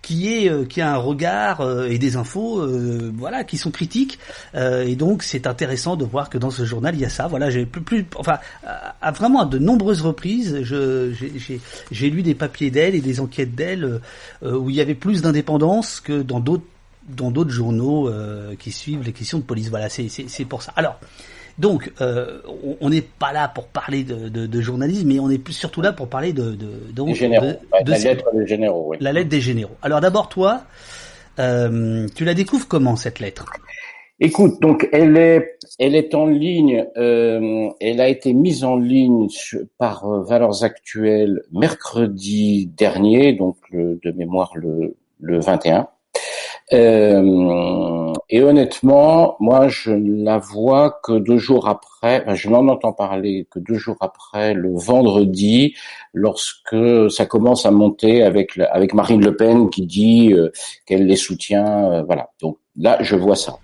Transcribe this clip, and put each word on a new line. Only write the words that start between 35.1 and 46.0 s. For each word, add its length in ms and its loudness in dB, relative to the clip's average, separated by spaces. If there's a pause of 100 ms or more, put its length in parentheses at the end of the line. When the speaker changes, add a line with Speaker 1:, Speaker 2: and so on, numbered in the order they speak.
Speaker 2:
est, 400 6 (220)
elle 160 2
est 220 2
en 100 2
ligne, 600 2 (100)
euh, 720 0 (120)
elle 200 -2
a 80 4
été 260 0
mise 300 2
en 100 0
ligne 540 2
sur, 320 -10 (180)
par, 340 -4
euh, 120 -2
Valeurs 400 0
Actuelles 760 0 (120)
mercredi 1120 -2
dernier, 640 4
donc 260 -2 (120)
le, 340 -4
de 60 -2
mémoire 460 -4
le, 400 -6 (240)
le 180 -2
vingt 280 0
et 40 2
un. 160 2 (840)